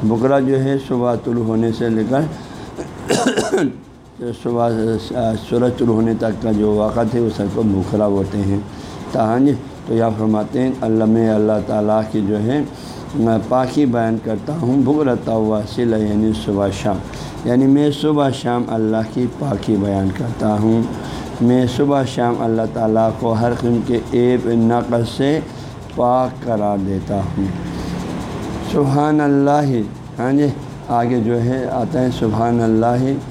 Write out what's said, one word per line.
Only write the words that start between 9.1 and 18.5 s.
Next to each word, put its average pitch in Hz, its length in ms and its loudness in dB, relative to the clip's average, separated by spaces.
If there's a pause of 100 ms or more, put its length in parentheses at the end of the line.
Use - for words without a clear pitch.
تا-، 113 160 0
ہاں 117 120 2
جی، 139 140 4 (340)
تو 117 60 -2
یہاں 113 240 2
فرماتے 107 440 0
ہیں 131 100 0 (100)
اللہ، 110 240 2
میں 113 240 4
اللہ 107 380 2
تعالیٰ 107 340 2 (100)
کی 107 160 0
جو 104 160 0
ہے 131 180 0 (880)
پاکی 127 440 2
بیان 113 300 0
کرتا 110 380 -4
ہوں، 135 220 2
بکرۃ 135 460 2
و 110 240 2
اصیلا 110 440 0
یعنی 107 340 2 (140)
صبح 101 220 0 (140)
شام، 101 160 0 (480)
یعنی 123 220 4
میں 143 220 4 (120)
صبح 147 280 2 (120)
شام 120 220 0 (120)